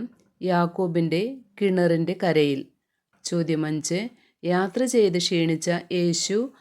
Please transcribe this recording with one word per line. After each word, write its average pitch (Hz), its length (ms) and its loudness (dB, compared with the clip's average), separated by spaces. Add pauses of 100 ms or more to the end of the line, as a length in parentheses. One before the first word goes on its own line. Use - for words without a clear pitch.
(400)
യാക്കോബിൻ്റെ 175 840 0 (320)
കിണറിൻ്റെ 175 640 2
കരയിൽ. 151 420 2 (640)
ചോദ്യം 160 420 -2
അഞ്ച്, 156 340 -4 (420)
യാത്ര 185 420 0
ചെയ്ത് 208 340 2
ക്ഷീണിച്ച 165 500 0 (240)
യേശു 175 460 0 (220)